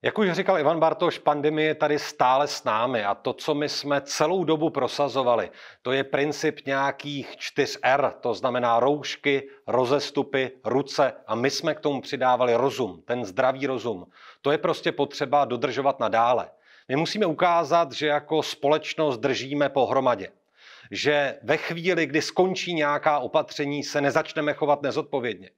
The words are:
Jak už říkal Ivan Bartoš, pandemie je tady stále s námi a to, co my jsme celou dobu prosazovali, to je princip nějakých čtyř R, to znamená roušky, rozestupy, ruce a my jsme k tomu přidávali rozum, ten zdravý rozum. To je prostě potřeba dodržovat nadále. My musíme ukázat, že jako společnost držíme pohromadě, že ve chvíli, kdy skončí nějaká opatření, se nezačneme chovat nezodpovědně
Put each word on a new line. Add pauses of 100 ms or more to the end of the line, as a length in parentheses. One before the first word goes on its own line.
Jak
už
říkal
Ivan
Bartoš,
pandemie
je
tady
stále
s
námi
a
to,
co
my
jsme
celou
dobu
prosazovali, (300)
to
je
princip
nějakých
čtyř
R,
to
znamená
roušky, (180)
rozestupy, (140)
ruce (140)
a
my
jsme
k
tomu
přidávali
rozum,
ten
zdravý
rozum. (360)
To
je
prostě
potřeba
dodržovat
nadále. (380)
My
musíme
ukázat,
že
jako
společnost
držíme
pohromadě, (600)
že
ve
chvíli,
kdy
skončí
nějaká
opatření,
se
nezačneme
chovat
nezodpovědně